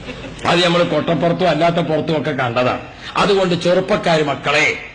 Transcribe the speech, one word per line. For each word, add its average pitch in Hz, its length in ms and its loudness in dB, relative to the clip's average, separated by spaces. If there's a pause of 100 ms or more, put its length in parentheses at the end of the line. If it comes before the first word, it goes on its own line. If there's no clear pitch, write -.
(480)
അത് 175 180 4
നമ്മൾ 175 180 2
കൊട്ടപ്പുറത്തും 170 680 0
അല്ലാത്ത 165 260 2
പുറത്തും 156 460 0
ഒക്കെ 151 100 -4
കണ്ടതാണ്. 123 500 0 (360)
അതുകൊണ്ട് 185 380 2
ചെറുപ്പക്കാര് 175 680 2
മക്കളെ 139 540 0 (160)